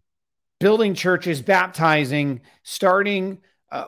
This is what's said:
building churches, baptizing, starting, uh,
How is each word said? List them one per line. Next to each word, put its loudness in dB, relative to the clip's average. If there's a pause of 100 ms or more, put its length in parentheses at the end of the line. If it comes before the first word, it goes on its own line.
(600)
building 2
churches, -2
baptizing, 0 (200)
starting, -2 (320)
uh, -8